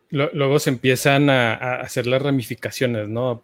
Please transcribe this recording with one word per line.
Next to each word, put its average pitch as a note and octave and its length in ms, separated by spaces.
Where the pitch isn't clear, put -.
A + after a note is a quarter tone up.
lo-, C#3+ 240
luego C#3 260
se D3+ 100
empiezan C#3 600
a, A#2+ 240
a B2+ 280
hacer B2 260
las C3 140
ramificaciones, A#2+ 880
¿no? A#2 340